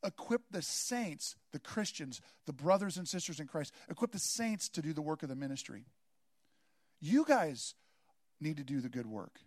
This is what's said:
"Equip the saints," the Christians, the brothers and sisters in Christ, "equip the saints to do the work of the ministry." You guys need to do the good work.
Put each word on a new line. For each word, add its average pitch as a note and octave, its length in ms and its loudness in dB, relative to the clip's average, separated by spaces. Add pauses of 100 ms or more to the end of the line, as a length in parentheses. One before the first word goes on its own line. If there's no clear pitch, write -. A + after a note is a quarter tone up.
"Equip - 480 0
the F#3 120 -2
saints," - 720 -2 (140)
the D3 80 -6
Christians, D#3+ 600 -4 (260)
the D3+ 60 -6
brothers F3+ 440 6
and F3+ 100 -4
sisters E3+ 340 -4
in D3 60 -6
Christ, D3 280 -4 (160)
"equip A#3 220 0
the G3+ 60 -4
saints A3 520 0
to E3+ 120 -4
do D#3 100 0
the D3+ 100 -2
work D3+ 200 0
of D3+ 60 -4
the C3 80 -4
ministry." C3+ 480 -6 (1160)
You A#3 260 6
guys E3+ 480 4 (680)
need D3+ 160 0
to C#3+ 80 -6
do C3 160 0
the B2 80 -2
good A#2+ 180 -4
work. G#2 400 -8